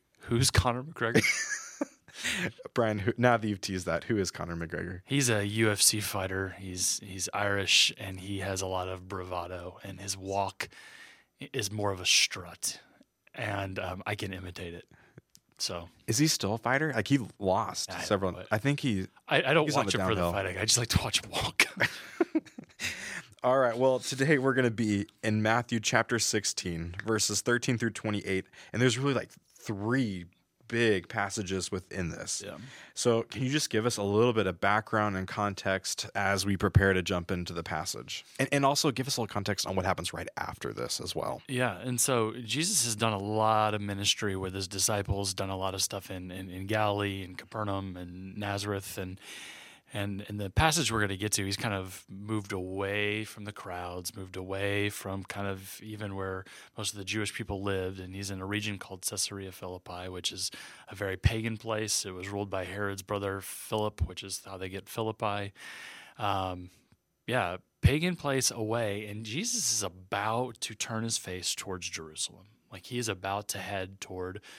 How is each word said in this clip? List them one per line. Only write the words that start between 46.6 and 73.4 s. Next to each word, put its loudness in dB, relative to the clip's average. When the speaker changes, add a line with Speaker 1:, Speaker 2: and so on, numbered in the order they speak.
Speaker 1:
Galilee 2
and -12
Capernaum -4
and -10
Nazareth, -2
and, -6
and -4
in -6
the -4
passage 4
we're 4
gonna 2
get -2
to, 0
he's 0
kind 0
of -6
moved -4
away -2
from -14
the -8
crowds, -8
moved -10
away 0
from -6
kind -4
of -8
even -8
where -4
most -4
of -10
the -8
Jewish -2
people -4
lived, -2
and -10
he's -6
in -6
a -6
region -2
called -12
Caesarea -4
Philippi, -10
which -4
is -6
a -12
very -2
pagan 2
place. -2
It -6
was -8
ruled -2
by -2
Herod's -4
brother -2
Philip, -2
which -10
is -8
how -12
they -6
get -10
Philippi. -2
Um, 0
yeah, 0
pagan 4
place 0
away, -2
and -8
Jesus -2
is 0
about -2
to -6
turn -2
his 0
face -4
towards -6
Jerusalem. -8
Like, -16
he -4
is -2
about -2